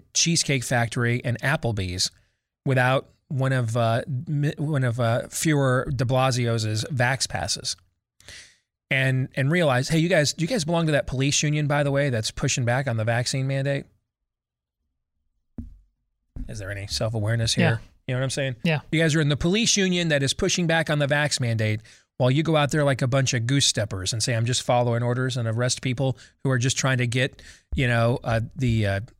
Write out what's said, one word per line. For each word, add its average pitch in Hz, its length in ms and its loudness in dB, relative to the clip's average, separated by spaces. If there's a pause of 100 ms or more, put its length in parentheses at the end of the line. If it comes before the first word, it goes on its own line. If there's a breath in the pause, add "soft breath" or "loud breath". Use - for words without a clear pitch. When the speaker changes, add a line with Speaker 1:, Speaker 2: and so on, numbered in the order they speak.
(140)
Speaker 1:
Cheesecake 156 500 0
Factory 120 580 0
and 123 180 -2
Applebee's 98 720 -2 (540)
without 131 440 2 (200)
one 131 240 -2
of, 120 240 0
uh, 117 260 2 (240)
mi-, 147 300 -2
one 147 280 -2
of, 120 160 -2
uh, 117 280 2
Fuhrer 139 680 0
de 120 120 -2
Blasio's 117 840 0
Vax 123 360 0
passes, - 480 -6 (1120 loud breath)
and, 135 460 0
and 139 140 0
realize, 147 380 2
"Hey, 160 100 2
you 165 120 2
guys, 156 240 4
do 156 100 -2
you 170 40 -2
guys 160 180 -2
belong 170 200 0
to 156 60 2
that 139 140 0
police 135 360 0
union, 151 240 0
by 147 160 2
the 143 80 0
way, 139 200 2
that's 110 200 -2
pushing 131 360 -2
back 127 200 0
on 117 120 -2
the 110 60 -2
vaccine 123 420 -2
mandate?" 139 400 -4 (2500)
Is 113 120 -12
there 98 120 -8
any 101 160 -8
self-awareness 113 680 -2
here? 160 260 2
Speaker 2:
Yeah. - 80 -18 (220)
Speaker 1:
You 127 60 -2
know 131 60 -2
what - 20 0
I'm 131 60 -2
saying? 135 340 -2
Speaker 2:
Yeah. 156 160 2 (100)
Speaker 1:
You 156 100 2
guys 160 140 4
are 160 60 2
in 147 80 2
the 147 80 2
police 202 400 2
union 180 320 2
that 147 120 2
is 135 140 0
pushing 180 320 0
back 165 240 0
on 147 80 0
the 143 80 2
vax 147 320 0
mandate 110 420 0 (360 loud breath)
while 123 120 2
you 139 140 2
go 160 140 2
out 147 160 2
there 156 100 2
like 139 200 2
a 139 40 0
bunch 131 280 2
of 117 120 -2
goose 139 200 2
steppers 98 460 -2
and 110 80 -4
say, 123 140 -2
"I'm 113 120 0
just 123 160 -2
following 120 420 2
orders," 123 320 -2
and 120 100 -2
arrest 120 340 -2
people 131 380 -2 (240 loud breath)
who 135 80 0
are 131 80 2
just 123 180 0
trying 131 220 0
to 123 80 0
get, 127 340 -2 (360 loud breath)
you 131 100 2
know, 120 380 2
uh, 113 160 0 (160)
the, 117 280 2
uh, 98 160 0 (200)